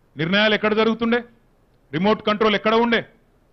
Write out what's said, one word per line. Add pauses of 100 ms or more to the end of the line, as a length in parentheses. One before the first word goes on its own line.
(160)
నిర్ణయాలు
ఎక్కడ
జరుగుతుండే? (680)
రిమోట్
కంట్రోల్
ఎక్కడ
ఉండే? (460)